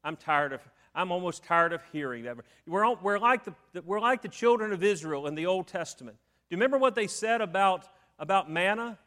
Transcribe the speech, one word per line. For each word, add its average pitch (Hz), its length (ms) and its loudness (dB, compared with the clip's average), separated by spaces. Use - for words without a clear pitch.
I'm 156 120 -6
tired 147 380 0
of, 127 80 -12
I'm 180 180 -2
almost 180 320 -4
tired 170 300 4
of 165 80 -6
hearing 127 320 -6
that. 120 140 -8
We're 190 200 2
all, 240 160 2
we're 202 180 0
like 240 240 2
the, 185 100 -12
the, 175 80 -10
we're 190 180 -4
like 240 220 2
the 202 80 -10
children 226 420 2
of 180 120 -2
Israel 156 440 0
in 151 80 -6
the 160 100 -4
Old 185 220 0
Testament. 135 500 -10
Do 175 80 -6
you - 20 -4
remember 262 200 2
what 262 180 4
they 214 120 -2
said 226 340 0
about, 190 460 2
about 160 320 0
manna? 202 580 -2